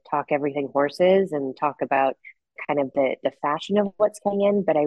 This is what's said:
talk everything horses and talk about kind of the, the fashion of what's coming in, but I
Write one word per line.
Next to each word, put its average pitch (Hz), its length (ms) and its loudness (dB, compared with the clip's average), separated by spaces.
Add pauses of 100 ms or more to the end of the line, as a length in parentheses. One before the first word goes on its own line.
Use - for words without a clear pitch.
talk 143 220 -4
everything 143 400 -2
horses 175 640 2
and 135 240 -4
talk 143 240 -4
about 135 340 0 (520)
kind 147 120 0
of 135 140 -2
the, 135 300 0
the 135 80 -2 (100)
fashion 156 360 -2
of 208 100 0 (100)
what's 208 220 0
coming 202 220 -2
in, 202 220 2
but 160 140 0
I 151 100 2